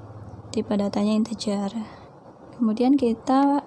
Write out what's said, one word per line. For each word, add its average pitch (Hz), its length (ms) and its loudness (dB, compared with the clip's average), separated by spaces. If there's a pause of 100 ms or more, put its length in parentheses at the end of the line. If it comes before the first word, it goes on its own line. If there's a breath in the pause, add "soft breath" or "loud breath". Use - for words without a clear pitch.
(540)
Tipe 214 180 -2
datanya 208 480 0
integer. 202 540 -2 (800 loud breath)
Kemudian 240 400 2
kita, 269 720 2